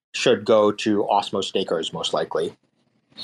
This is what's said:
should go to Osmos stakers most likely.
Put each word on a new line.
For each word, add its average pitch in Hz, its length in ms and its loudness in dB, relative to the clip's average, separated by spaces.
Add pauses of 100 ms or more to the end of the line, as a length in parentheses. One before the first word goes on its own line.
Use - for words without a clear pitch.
(140)
should 110 300 2
go 107 280 6
to 104 380 0
Osmos 101 340 0
stakers 87 500 -4
most 80 180 -6
likely. 80 420 -4 (680)